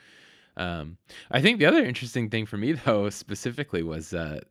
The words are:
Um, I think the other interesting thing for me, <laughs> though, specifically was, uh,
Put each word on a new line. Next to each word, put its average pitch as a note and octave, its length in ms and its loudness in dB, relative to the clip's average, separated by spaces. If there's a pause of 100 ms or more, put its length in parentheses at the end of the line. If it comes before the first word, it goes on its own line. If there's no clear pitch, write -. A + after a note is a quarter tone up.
(560)
Um, E2+ 420 -6 (320)
I B2+ 100 2
think G#3+ 180 4
the D3 80 6
other D4+ 160 8
interesting A#2+ 480 -4
thing A2 160 -2
for G#2+ 100 -8
me, A2+ 160 0
<laughs> D3 120 -8
though, G#2 260 2
specifically A#2 720 -6
was, D#2+ 320 -8
uh, D#2+ 260 -6 (100)